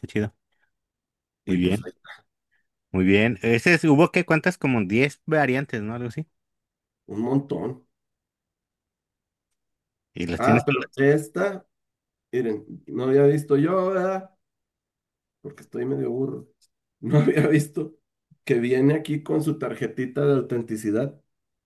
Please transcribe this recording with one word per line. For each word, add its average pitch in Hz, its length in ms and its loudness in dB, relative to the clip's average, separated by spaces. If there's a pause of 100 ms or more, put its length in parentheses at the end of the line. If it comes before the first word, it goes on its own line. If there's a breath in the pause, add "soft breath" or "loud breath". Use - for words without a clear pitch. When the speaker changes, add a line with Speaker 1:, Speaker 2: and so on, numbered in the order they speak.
Speaker 1:
qué - 60 -14
chido. 104 280 -4 (1120)
Muy 95 80 0
Speaker 2:
Y - 20 0
pues 92 180 2
Speaker 1:
bien. 113 100 -10
Speaker 2:
ahí - 100 -12
está. - 320 -20 (640)
Speaker 1:
Muy 92 140 2
bien. 104 380 4
Ese 120 320 4
es, - 100 0
¿hubo 156 260 6
qué? 180 140 0
¿Cuántas? 165 320 0
Como 127 260 0
diez 120 420 0
variantes, 139 560 0
¿no? 107 140 -8
Algo 120 140 -8
así. 156 180 -12 (880)
Speaker 2:
Un 104 100 -6
montón. 127 600 -4 (2250)
Speaker 1:
¿Y 87 140 -6
las 87 140 -4
Speaker 2:
Ah, - 0 -
Speaker 1:
tienes 117 240 4
Speaker 2:
pero 135 160 0
Speaker 1:
todas? - 160 -12
Speaker 2:
esta, 156 680 0 (640)
miren, 113 340 -4 (220)
no 120 180 -6
había 135 200 2
visto 147 320 2
yo, 185 320 0
¿verdad? 190 420 -4 (1120)
Porque - 220 -20
estoy 120 220 -8
medio 135 260 -4
burro. 135 400 -6
<laughs> - 60 -20 (420)
No 139 200 2
había - 280 4
visto 151 480 -2 (480)
que 131 160 0
viene 131 360 2
aquí 151 280 -4
con 156 200 -2
su 151 160 -2
tarjetita 127 640 -4
de 143 80 4
autenticidad. 117 880 -2 (440)